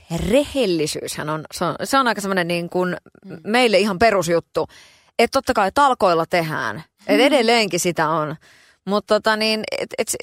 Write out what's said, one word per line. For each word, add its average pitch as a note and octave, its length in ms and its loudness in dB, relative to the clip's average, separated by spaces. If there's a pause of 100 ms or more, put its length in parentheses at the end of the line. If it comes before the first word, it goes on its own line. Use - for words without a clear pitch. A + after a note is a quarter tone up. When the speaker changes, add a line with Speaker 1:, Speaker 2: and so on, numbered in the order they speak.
(300)
Speaker 1:
rehellisyyshän F#3 1000 0
on, D#3 240 -6
se - 120 -4
on, E3 180 -2
se - 140 0
on C4 100 2
aika A3 140 -2
semmonen F#3+ 260 -2
niin F3 220 -4
kuin F3+ 280 -2 (280)
Speaker 2:
Mm. F#3+ 180 -16
Speaker 1:
meille G#3+ 360 2
ihan G3 200 0
perusjuttu, E3+ 680 0 (520)
että A#3 180 2
totta C4 160 -2
kai G3 200 0
talkoilla F3+ 520 2
tehdään, D#3 580 -4 (240)
et G#3 120 2
Speaker 2:
Mm. B3 60 6
Speaker 1:
edelleenkin A3+ 540 2
sitä E3+ 300 0
on. D3+ 260 -2 (500)
Mut G3+ 220 -2
tota G#3+ 280 2
niin, A3 280 -2 (160)
et, - 180 -6
et - 120 -4
s-, - 140 -4